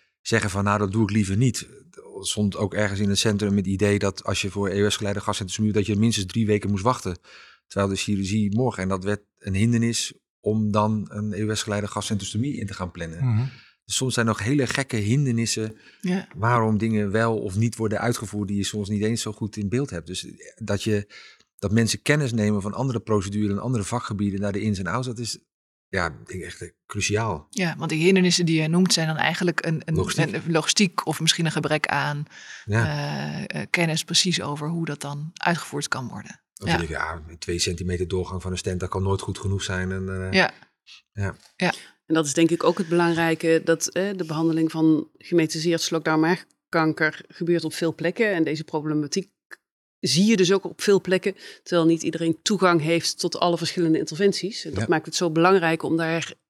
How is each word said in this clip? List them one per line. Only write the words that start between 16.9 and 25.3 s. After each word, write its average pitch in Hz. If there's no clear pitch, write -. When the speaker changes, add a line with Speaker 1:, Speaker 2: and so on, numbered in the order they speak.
Speaker 1:
wel 113
of 95
niet 113
worden 110
uitgevoerd 104
die 101
je 98
soms 101
niet 104
eens 113
zo 107
goed -
in 104
beeld 127
hebt. 85
Dus 92
dat 101
je, 104
dat 101
mensen 113
kennis 147
nemen 104
van 104
andere 117
procedures 104
en 101
andere 120
vakgebieden 101
naar 101
de 101
ins 104
en 95
outs, 120
dat 117
is, 117